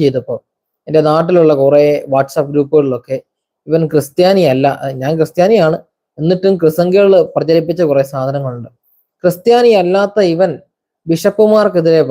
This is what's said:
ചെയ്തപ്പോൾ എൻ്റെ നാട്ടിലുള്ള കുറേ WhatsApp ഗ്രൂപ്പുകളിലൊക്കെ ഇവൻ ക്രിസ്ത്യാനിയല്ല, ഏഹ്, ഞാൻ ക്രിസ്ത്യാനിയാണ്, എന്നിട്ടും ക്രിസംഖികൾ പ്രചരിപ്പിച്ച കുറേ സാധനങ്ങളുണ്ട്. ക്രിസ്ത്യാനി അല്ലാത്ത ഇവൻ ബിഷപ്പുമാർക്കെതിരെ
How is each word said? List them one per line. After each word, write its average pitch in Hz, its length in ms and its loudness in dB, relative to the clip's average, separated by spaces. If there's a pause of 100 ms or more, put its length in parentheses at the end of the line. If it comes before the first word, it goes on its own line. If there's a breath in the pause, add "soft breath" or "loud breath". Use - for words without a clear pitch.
ചെയ്തപ്പോൾ 127 360 -4 (480)
എൻ്റെ 156 220 2
നാട്ടിലുള്ള 165 520 2
കുറേ 147 240 4 (280)
WhatsApp 139 400 -2
ഗ്രൂപ്പുകളിലൊക്കെ 139 640 -2 (520)
ഇവൻ 160 120 0 (120)
ക്രിസ്ത്യാനിയല്ല, 156 720 0 (180)
ഏഹ്, 135 180 -8
ഞാൻ 139 180 -4
ക്രിസ്ത്യാനിയാണ്, 175 580 0 (420)
എന്നിട്ടും 180 420 0
ക്രിസംഖികൾ 180 520 2 (220)
പ്രചരിപ്പിച്ച 160 540 -2
കുറേ 139 140 0 (100)
സാധനങ്ങളുണ്ട്. 131 560 -8 (520)
ക്രിസ്ത്യാനി 233 500 2 (100)
അല്ലാത്ത 196 360 -2 (160)
ഇവൻ 175 180 0 (600)
ബിഷപ്പുമാർക്കെതിരെ 185 1000 2